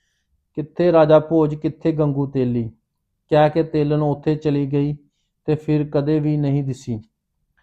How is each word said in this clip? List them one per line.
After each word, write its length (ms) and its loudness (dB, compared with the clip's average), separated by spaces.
ਕਿੱਥੇ 380 -2
ਰਾਜਾ 260 6
ਭੋਜ, 360 0
ਕਿੱਥੇ 380 -4
ਗੰਗੂ 340 -2
ਤੇਲੀ?" 440 -4
ਕਹਿ 220 4
ਕੇ 120 0
ਤੇਲਣ 400 0
ਉੱਥੇ 320 -2
ਚਲੀ 380 -2
ਗਈ 240 -2
ਤੇ 100 0
ਫਿਰ 340 -2
ਕਦੇ 320 0
ਵੀ 160 -2
ਨਹੀਂ 280 0
ਦਿਸੀ। 360 -8